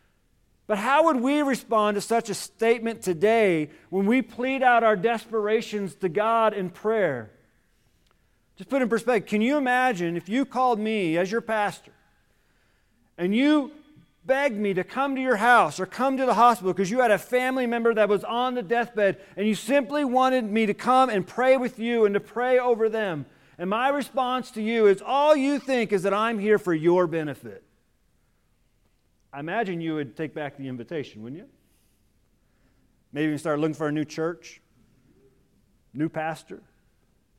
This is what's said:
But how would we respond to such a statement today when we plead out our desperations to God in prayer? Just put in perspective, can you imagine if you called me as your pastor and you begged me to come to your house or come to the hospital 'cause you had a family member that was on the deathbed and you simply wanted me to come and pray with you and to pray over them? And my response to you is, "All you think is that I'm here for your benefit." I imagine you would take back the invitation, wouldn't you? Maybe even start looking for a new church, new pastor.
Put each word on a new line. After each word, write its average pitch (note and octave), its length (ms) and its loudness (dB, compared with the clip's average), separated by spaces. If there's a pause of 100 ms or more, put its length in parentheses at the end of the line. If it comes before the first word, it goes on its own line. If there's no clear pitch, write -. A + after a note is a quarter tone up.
(680)
But G#3 100 0
how C4+ 280 2
would D4+ 140 4
we C#4+ 220 0
respond G#3+ 540 0
to G3+ 60 -4
such A3+ 280 -2
a D#3+ 60 -4
statement A3+ 680 -2
today F#3 680 2 (180)
when F#3+ 160 0
we B3 160 2
plead C4 400 -4
out A#3+ 220 4
our G#3+ 120 4
desperations G#3+ 1000 -2
to F#3 140 -4
God G#3+ 440 2
in F#3 160 -6
prayer? F3 640 -2 (1200)
Just - 140 -18
put C4 140 0
in A#3 40 -2
perspective, A3+ 400 0
can G#3 140 0
you C4+ 160 2
imagine B3 580 0
if E3+ 140 -8
you B3+ 160 0
called B3 320 0
me G#3 400 -2
as F3+ 140 -2
your A#3 100 -2
pastor G#3+ 500 -6 (1300)
and F#3 180 -2
you C#4+ 360 2 (540)
begged C4 340 0
me G3+ 160 -2
to F3+ 80 -2
come C4+ 320 -4
to C4 60 -6
your B3+ 160 0
house G3+ 420 4
or F#3 80 -6
come C4+ 300 -2
to C4 100 0
the A3 80 2
hospital G#3+ 360 4
'cause F#3 200 -2
you B3+ 80 -2
had A#3+ 100 4
a G3+ 80 4
family B3+ 480 -2
member A#3 300 0
that G#3+ 120 2
was G3+ 160 0
on B3 300 -4
the B3 80 -4
deathbed G#3+ 580 -2 (160)
and G3+ 120 -2
you G#3+ 80 2
simply C#4+ 500 0
wanted B3+ 380 2
me G#3+ 240 0
to G3+ 80 0
come B3+ 340 2
and F#3+ 160 -2
pray C4 320 2
with B3 220 -4
you A#3 260 2
and G3+ 80 2
to G3+ 60 0
pray B3 400 0
over A3+ 300 0
them? G3 360 -4 (320)
And F3+ 140 -6
my B3 180 0
response B3+ 640 -2
to A3 100 -8
you A3 240 2
is, G3 160 6
"All C#4+ 340 4
you C#4 220 0
think A#3+ 340 -2
is F#3+ 120 0
that G3 100 0
I'm A3 240 -2
here G#3 220 2
for F3+ 160 -2
your F3 320 2
benefit." C#3+ 560 -8 (1700)
I C#3 80 -16
imagine F3+ 400 -6
you E3 140 -4
would D3 220 -6
take D#3 180 -8
back D3 240 -10
the C3+ 100 -10
invitation, B2+ 540 -10
wouldn't C3+ 200 -14
you? C#4 60 -20 (1700)
Maybe D3+ 140 -2
even D3+ 100 -2
start D3+ 220 -2
looking D#3 160 -2
for D3+ 120 -4
a D3 40 -2
new D3+ 120 -2
church, - 560 -8 (1300)
new D3+ 160 -4
pastor. D#3+ 540 -10 (760)